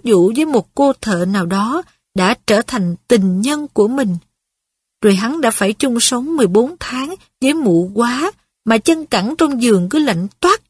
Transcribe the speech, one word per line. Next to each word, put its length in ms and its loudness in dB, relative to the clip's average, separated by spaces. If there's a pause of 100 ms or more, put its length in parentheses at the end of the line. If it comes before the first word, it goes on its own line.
vũ 320 4
với 80 0
một 300 -2
cô 180 2
thợ 320 -2
nào 220 -2
đó 360 -2 (320)
đã 200 2 (120)
trở 160 2
thành 340 -4 (120)
tình 320 2
nhân 320 -4
của 160 2
mình. 280 -2 (840)
Rồi 120 4
hắn 260 -4
đã 100 2
phải 220 -2
chung 280 -2
sống 360 -2
mười 100 2
bốn 340 0
tháng 340 -8 (260)
với 140 2
mụ 400 0
quá, 380 -2 (320)
mà 140 2
chân 280 0
cẳng 320 -2
trong 240 0
giường 260 2
cứ 100 0
lạnh 280 0 (140)
toát 300 0